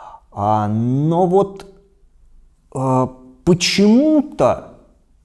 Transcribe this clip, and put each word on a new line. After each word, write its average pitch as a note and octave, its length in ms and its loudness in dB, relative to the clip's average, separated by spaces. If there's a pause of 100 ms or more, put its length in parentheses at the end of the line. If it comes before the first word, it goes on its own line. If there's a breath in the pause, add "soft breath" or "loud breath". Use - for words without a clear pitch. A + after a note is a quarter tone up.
(320 loud breath)
А, G#2+ 360 -2
но C#3 600 -2
вот, G3 400 -2 (1040)
а, B2+ 420 -2 (300)
почему-то, G#3 1300 0 (460)